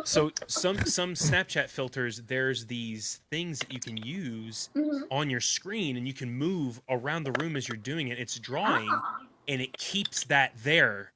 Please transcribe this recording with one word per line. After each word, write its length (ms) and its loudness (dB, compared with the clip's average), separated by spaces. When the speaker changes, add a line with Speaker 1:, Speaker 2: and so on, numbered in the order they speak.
Speaker 1:
So 280 4
some, 400 0
some 260 0
Snapchat 560 2
filters, 540 -2
there's 420 0
these 560 -4
things 280 -4
that 120 -6
you 80 -8
can 200 -8
use 760 -6
Speaker 2:
Mm-hmm. 360 0
Speaker 1:
on 180 2
your 140 2
screen, 560 0
and 100 -2
you 60 -4
can 180 -6
move 560 0
around 360 0
the 80 -2
room 240 0
as 120 -2
you're 80 -4
doing 320 -2
it. 100 -4
It's 200 -6
drawing, 520 2
Speaker 2:
Ah. 300 -2
Speaker 1:
And 120 0
it 160 -6
keeps 480 -2
that 280 6
there 540 4